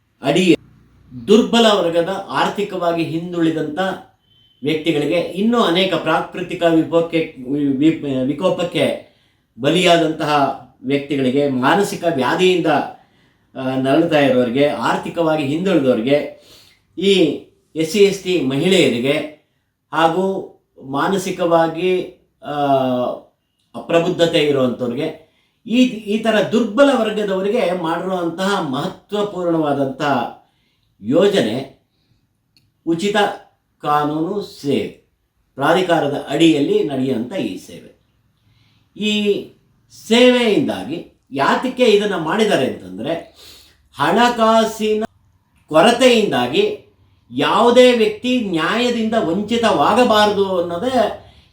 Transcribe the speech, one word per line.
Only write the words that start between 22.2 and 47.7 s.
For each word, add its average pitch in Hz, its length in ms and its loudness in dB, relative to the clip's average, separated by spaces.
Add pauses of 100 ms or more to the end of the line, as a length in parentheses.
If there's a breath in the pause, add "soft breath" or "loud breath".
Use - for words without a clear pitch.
ಆ, 143 60 -10 (1200)
ಅಪ್ರಬುದ್ಧತೆ 165 720 0
ಇರುವಂಥವ್ರಿಗೆ, 127 840 -2 (380 soft breath)
ಈ, 240 180 2
ಈ 214 380 -4
ಥರ 214 300 0
ದುರ್ಬಲ 240 380 2 (100)
ವರ್ಗದವರಿಗೆ 196 720 -2
ಮಾಡಿರುವಂತಹ 180 880 -4
ಮಹತ್ವಪೂರ್ಣವಾದಂಥ 156 1400 -4 (960)
ಯೋಜನೆ 135 840 0 (1000)
ಉಚಿತ 185 300 -2 (640)
ಕಾನೂನು 156 600 -2
ಸೇವೆ 107 640 -6 (460)
ಪ್ರಾಧಿಕಾರದ 160 760 0
ಅಡಿಯಲ್ಲಿ 165 560 2
ನಡೆಯುವಂಥ 131 480 -4
ಈ 107 260 -8
ಸೇವೆ. - 420 -20 (960)
ಈ 208 480 -2 (640)
ಸೇವೆಯಿಂದಾಗಿ 214 1200 2
ಯಾತಕ್ಕೆ 233 540 0
ಇದನ್ನ 202 320 4
ಮಾಡಿದ್ದಾರೆ 170 500 0
ಅಂತಂದ್ರೆ, 95 460 -8 (800 loud breath)
ಹಣಕಾಸಿನ 220 1120 2 (640)
ಕೊರತೆಯಿಂದಾಗಿ 202 1160 2 (460)
ಯಾವುದೇ 214 600 6